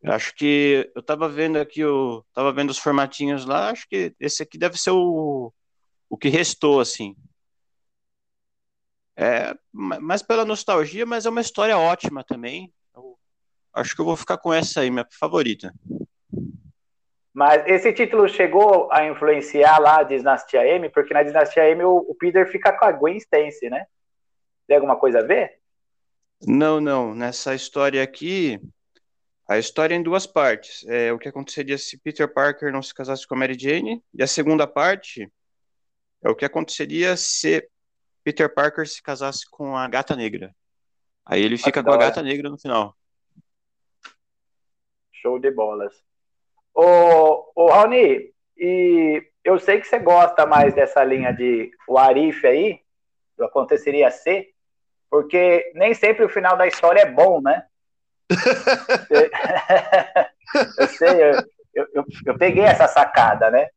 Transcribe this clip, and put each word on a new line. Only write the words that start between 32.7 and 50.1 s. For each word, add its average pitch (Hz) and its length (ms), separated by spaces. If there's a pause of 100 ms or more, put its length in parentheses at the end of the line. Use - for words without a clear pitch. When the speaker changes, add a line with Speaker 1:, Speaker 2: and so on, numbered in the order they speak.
Speaker 1:
não 135 120
se - 120
casasse 135 320
com - 80
a 131 40
Mary 131 200
Jane. 175 440 (120)
E - 80
a 175 40
segunda 156 400
parte 160 640 (920)
é - 80
o 113 60
que - 80
aconteceria 160 720
se - 500 (560)
Peter 151 300
Parker 151 340
se - 160
casasse 139 480
com 135 240
a 127 140
Gata 131 260
Negra. 107 400 (720)
Aí 101 180
ele 110 140
Speaker 2:
Ah, - 20
Speaker 1:
fica 143 140
Speaker 2:
que 143 100
Speaker 1:
com 117 60
a 143 40
Speaker 2:
da 120 60
hora. 123 100
Speaker 1:
Gata 156 140
Negra 143 280
no 143 80
final. 110 360 (2250)
Speaker 2:
Show 123 260
de 135 120
bolas. 107 440 (800)
Ô, 165 800
ô, 170 140
Raoni, 208 640 (240)
e 175 640 (220)
eu 180 140
sei 196 220
que - 60
você 240 120
gosta 175 480